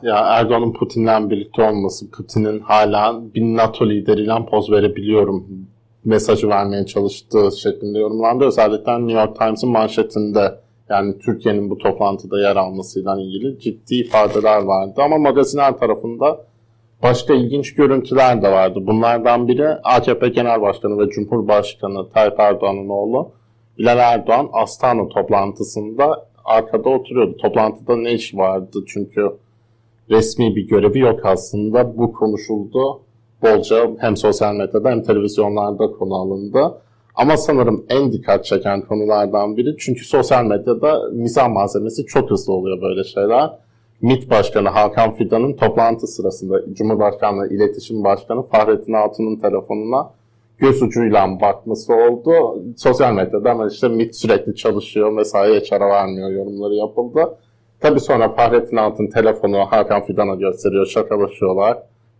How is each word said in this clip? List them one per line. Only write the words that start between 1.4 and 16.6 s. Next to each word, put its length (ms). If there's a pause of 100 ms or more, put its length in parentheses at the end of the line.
olması, 480
Putin'in 500
hala 760
bir 80
nato 460
lideriyle 640
poz 220
verebiliyorum 960 (380)
mesajı 440
vermeye 380
çalıştığı 640 (120)
şeklinde 360
yorumlandı. 460
Özellikle 540
New 220
York 180
Times'ın 320
manşetinde, 840 (340)
yani 300
Türkiye'nin 520
bu 80
toplantıda 600
yer 160
almasıyla 640
ilgili 400
ciddi 340
ifadeler 680
vardı. 400
Ama 160
magazinel 540
tarafında 720 (580)